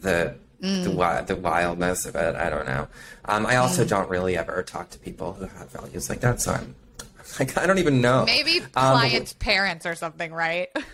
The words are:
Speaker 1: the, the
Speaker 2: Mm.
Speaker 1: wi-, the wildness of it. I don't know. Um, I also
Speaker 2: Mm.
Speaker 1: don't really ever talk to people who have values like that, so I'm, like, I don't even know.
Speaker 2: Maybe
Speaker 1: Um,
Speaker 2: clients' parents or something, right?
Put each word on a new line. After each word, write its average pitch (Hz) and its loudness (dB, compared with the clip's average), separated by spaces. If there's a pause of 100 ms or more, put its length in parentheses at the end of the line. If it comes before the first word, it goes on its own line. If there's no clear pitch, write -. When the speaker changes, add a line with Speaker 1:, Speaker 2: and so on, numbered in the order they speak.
Speaker 1:
the, 85 0 (240)
the 190 -4
Speaker 2:
Mm. 190 0
Speaker 1:
wi-, 90 0
the 95 -4
wildness 87 0
of - -10
it. 82 0
I 82 -2
don't 76 -4
know. 67 -4 (380)
Um, 107 0
I 120 2
also 127 4
Speaker 2:
Mm. - 0
Speaker 1:
don't 98 0
really 90 0
ever 82 -4
talk - -10
to - -18
people 87 -10
who 95 -10
have - -16
values - -10
like - -6
that, 120 2
so 92 0
I'm, - -6 (640)
like, 135 -2
I 147 2
don't 190 4
even 147 4
know. 123 6
Speaker 2:
Maybe 320 2 (160)
Speaker 1:
Um, 262 6
Speaker 2:
clients' 233 2
parents 190 0
or 170 -4
something, 160 -8
right? 165 -2 (260)